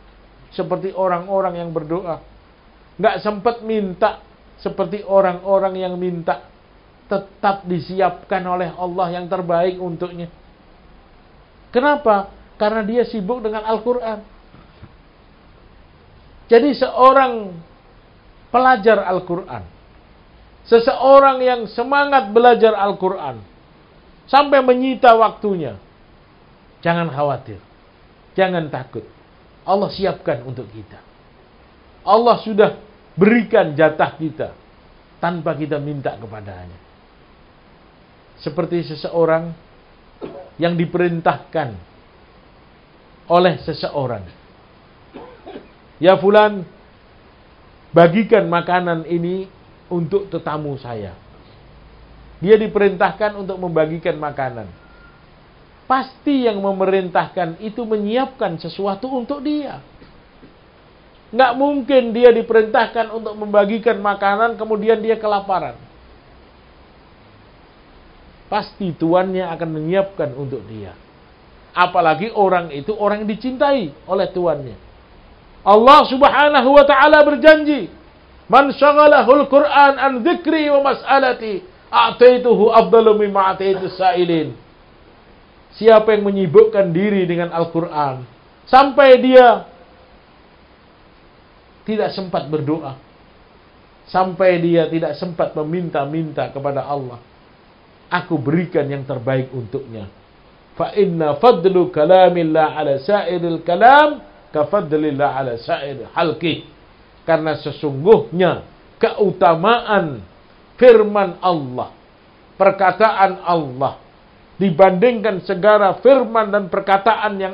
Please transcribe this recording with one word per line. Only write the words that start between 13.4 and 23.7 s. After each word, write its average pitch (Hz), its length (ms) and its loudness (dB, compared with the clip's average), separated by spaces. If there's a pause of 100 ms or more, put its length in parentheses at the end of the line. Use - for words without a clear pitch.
dengan 214 240 -8
Al-Quran. 220 580 -4 (2250)
Jadi 240 300 4
seorang 254 720 2 (1040)
pelajar 226 560 2
Al-Quran, 175 540 -6 (1040)
seseorang 262 720 4
yang 247 240 0
semangat 269 640 -2
belajar 220 480 4
Al-Quran, 185 640 -6 (880)